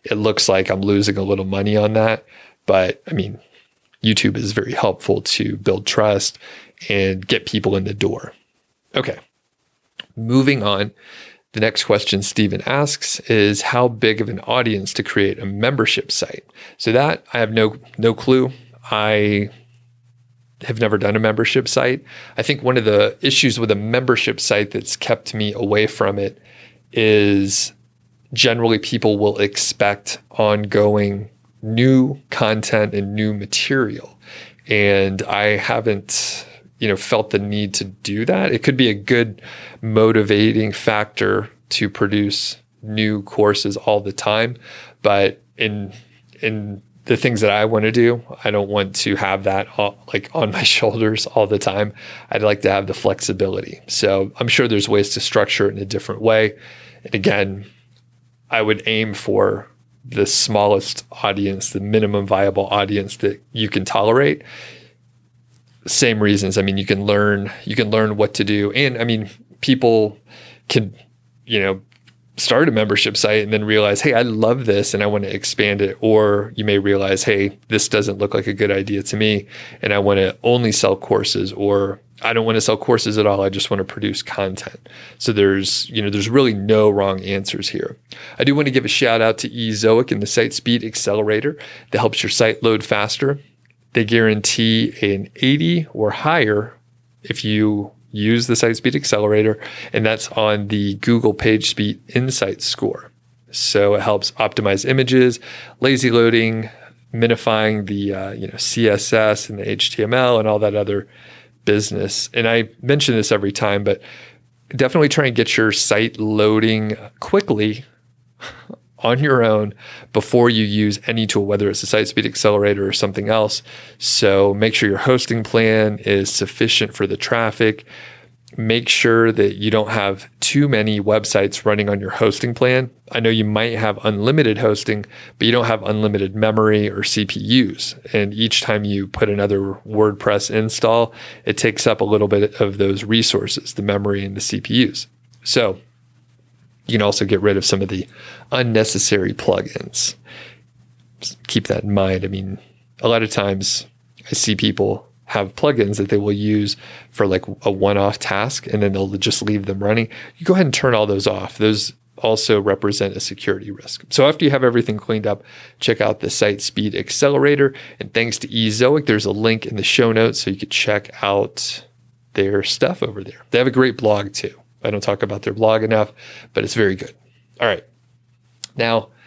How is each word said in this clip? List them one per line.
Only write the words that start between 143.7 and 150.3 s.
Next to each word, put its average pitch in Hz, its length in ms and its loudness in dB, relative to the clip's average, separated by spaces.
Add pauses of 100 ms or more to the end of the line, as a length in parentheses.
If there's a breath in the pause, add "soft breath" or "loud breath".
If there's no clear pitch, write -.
the - 80 -8
memory 101 420 -2
and 98 140 -10
the 101 40 -8
C - 200 -4
P 120 260 0
Us. - 200 -8 (360)
So 104 340 0 (1080)
you - 80 -10
can 110 80 2
also 104 220 2
get 101 180 0
rid 101 140 4
of 95 80 -2
some 98 180 0
of 98 60 -4
the 95 180 -6 (460 loud breath)
unnecessary 110 840 0
plugins. - 800 -4 (1080 loud breath)